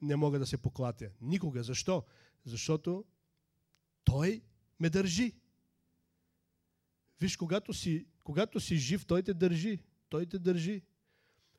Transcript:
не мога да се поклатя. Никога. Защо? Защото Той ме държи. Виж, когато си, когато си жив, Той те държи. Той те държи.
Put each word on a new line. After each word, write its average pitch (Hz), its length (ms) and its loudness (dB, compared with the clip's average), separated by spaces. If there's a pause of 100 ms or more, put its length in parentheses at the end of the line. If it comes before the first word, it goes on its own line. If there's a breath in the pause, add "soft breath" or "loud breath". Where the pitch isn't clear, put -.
не 143 140 0
мога 143 220 2
да 131 80 0
се 139 100 -4
поклатя. 117 540 -4 (100)
Никога. 139 420 -2
Защо? 127 420 -2 (400 soft breath)
Защото 156 600 -2 (1000)
Той 175 380 4 (380)
ме 165 100 2
държи. 190 420 2 (1900)
Виж, 180 160 0
когато 190 380 -2
си, 165 320 -2 (180)
когато 190 360 -2
си - 160 0
жив, 147 300 0
Той 180 160 2
те 190 120 -2
държи. 175 440 2 (300)
Той 165 180 -2
те 190 120 -8
държи. 180 440 0 (760)